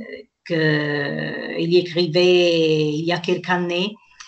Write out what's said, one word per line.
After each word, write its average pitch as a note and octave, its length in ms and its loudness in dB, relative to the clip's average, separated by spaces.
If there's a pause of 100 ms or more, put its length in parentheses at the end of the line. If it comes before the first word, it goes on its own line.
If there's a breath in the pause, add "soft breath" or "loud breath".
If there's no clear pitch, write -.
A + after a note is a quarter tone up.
(440)
que, D3+ 1120 -2
il E3+ 180 0
écrivait E3+ 1160 2
il D#3 140 -4
y E3+ 60 0
a E3+ 60 0
quelques F3+ 300 -2
années F3+ 460 -2 (340 loud breath)